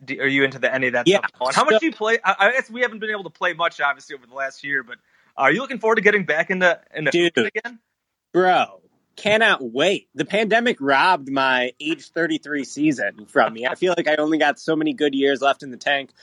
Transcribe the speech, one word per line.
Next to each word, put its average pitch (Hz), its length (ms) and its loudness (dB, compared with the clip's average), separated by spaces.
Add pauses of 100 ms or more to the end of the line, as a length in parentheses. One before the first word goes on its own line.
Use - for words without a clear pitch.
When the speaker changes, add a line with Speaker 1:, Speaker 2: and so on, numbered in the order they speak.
Speaker 1:
do, 127 160 -10
are 139 60 0
you 139 180 2
into 131 140 -4
the, 123 140 -2
any 131 140 -2
of 120 60 -2
that 120 140 0
Speaker 2:
Yeah, 196 100 4
Speaker 1:
stuff - 160 -4
at - 80 -10
all? 131 60 -2
And 135 80 -2
how 233 100 4
much 311 80 2
Speaker 2:
so - 60 4
Speaker 1:
do 320 80 -4
you 277 40 -2
play? 220 320 -2
I, 190 160 0
I 208 140 4
guess 254 160 -4
we 240 120 -6
haven't 226 180 -4
been 214 100 -8
able 202 160 -6
to 160 40 -12
play 180 240 -4
much, 165 280 -4
obviously, 143 340 -4
over 123 100 -20
the 120 100 -20
last 135 280 -10
year, 143 200 -4
but 120 160 -18 (360)
are 135 160 4
you 190 80 0
looking 262 200 -8
forward 220 160 2
to 220 60 -2
getting 202 220 4
back 156 260 -2
into, 185 300 2 (160)
into 147 160 -2
Speaker 2:
Dude, 170 220 2
Speaker 1:
football - 200 2
again? 233 260 -8 (520)
Speaker 2:
bro, 170 500 2 (340)
cannot 208 460 2
wait. 135 540 -2
The - 100 -4
pandemic 220 540 0
robbed 139 500 2
my 131 420 0 (100)
age 156 300 -8
thirty-three 151 520 -4
season 113 600 -2
from 117 280 2
me. 113 120 -6
I 131 100 -2
feel 180 220 0
like 156 100 -2
I 151 80 2
only 151 220 0
got 147 220 0
so 160 160 -2
many 156 180 -2
good 147 200 0
years 139 280 0
left 139 220 0
in 135 80 -14
the 120 60 -14
tank. 139 340 -4 (120)